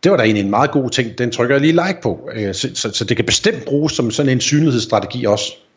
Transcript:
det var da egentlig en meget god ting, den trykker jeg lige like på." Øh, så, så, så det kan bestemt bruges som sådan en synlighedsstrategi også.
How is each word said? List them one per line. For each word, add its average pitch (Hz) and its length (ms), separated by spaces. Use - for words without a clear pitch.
det 180 60
var 190 60
da 123 60
egentlig 107 220
en 98 60
meget 131 200
god 127 200
ting, 113 280
den 123 120
trykker 123 240
jeg 139 60
lige 160 120
like 180 300
på." 113 320
Øh, 101 200
så, - 200
så, - 180
så - 120
det 110 120
kan 113 100
bestemt 180 380
bruges 143 280
som 117 180
sådan 139 220
en 127 80
synlighedsstrategi 123 840
også. - 260